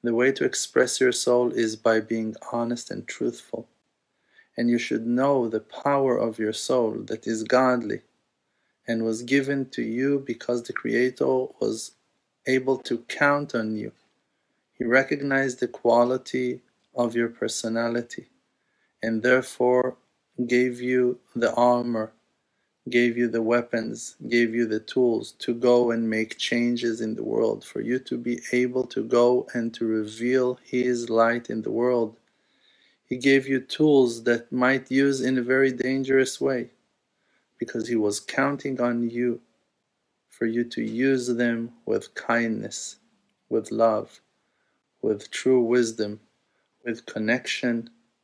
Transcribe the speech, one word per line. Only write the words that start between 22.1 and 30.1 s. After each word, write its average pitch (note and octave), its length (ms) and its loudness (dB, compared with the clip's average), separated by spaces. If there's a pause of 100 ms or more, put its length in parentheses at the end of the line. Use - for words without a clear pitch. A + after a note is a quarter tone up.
gave A#2+ 260 4
you A#2+ 120 2
the A2+ 120 0
weapons, A2+ 760 -2 (120)
gave A#2 240 2
you A#2 140 2
the G#2+ 140 -2
tools A#2+ 580 0
to - 160 -4
go A#2+ 380 4
and A2+ 180 0
make A2 260 -2
changes A#2+ 640 0
in A2 140 -4
the A2 80 -8
world, A2 420 -2
for - 160 -8
you A#2+ 200 -2
to B2+ 180 -6
be A#2+ 220 -4 (120)
able B2+ 320 0
to A#2 200 -6
go B2 500 4
and A#2 180 -2
to A#2 140 -4
reveal A#2 800 0